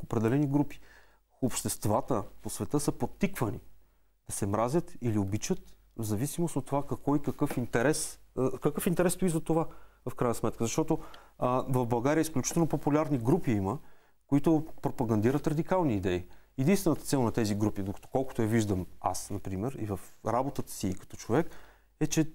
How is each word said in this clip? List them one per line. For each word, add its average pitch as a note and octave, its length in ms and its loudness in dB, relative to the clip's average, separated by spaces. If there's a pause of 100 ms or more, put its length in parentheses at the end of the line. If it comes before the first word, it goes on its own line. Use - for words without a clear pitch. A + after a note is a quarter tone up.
определени A#2+ 440 2
групи. C#3 320 0 (600)
Обществата A2 840 0 (180)
по G#2 80 -8
света C3 300 -2
са D3 120 0
подтиквани - 680 -2 (680)
да - 80 -8
се A2 100 -2
мразят A#2+ 560 0
или A2+ 160 0
обичат G#2 420 -2 (380)
в A2+ 60 -4
зависимост B2+ 520 -2
от C#3 100 -4
това C#3+ 220 -2
какво - 280 0
и D3 60 2
какъв - 360 -2
интерес, A#2+ 600 0 (180)
а, C3 220 0
какъв - 280 -2
интерес F3 260 2
стои F#3+ 160 0
за D#3+ 100 2
това D#3 280 0 (420)
в - 60 -6
крайна A#2+ 200 2
сметка. A2+ 280 -2
Защото, D#3 360 0 (400)
а, B2+ 300 2
в B2+ 160 2
България B2 360 2
изключително D3+ 460 0
популярни D3 500 0
групи C3+ 340 2
има, G2+ 260 0 (500)
които D3+ 380 4 (160)
пропагандират A#2+ 640 2
радикални D#3 480 2
идеи. F2+ 300 0 (320)
Единствената D#3+ 440 4
цел C3+ 220 2
на A2 80 2
тези G#2 240 2
групи, G2+ 280 0
докато G2 240 -6
колкото C3 340 -2
я A2 60 2
виждам G#2 380 2 (160)
аз, - 280 -4
например, G2 500 -4
и A2 60 -6
в G2 140 -4 (280)
работата C3 440 0
си F#2 220 -4
като - 240 -12
човек, C3 320 0 (500)
е, D3+ 80 0
че D#3+ 160 2 (100)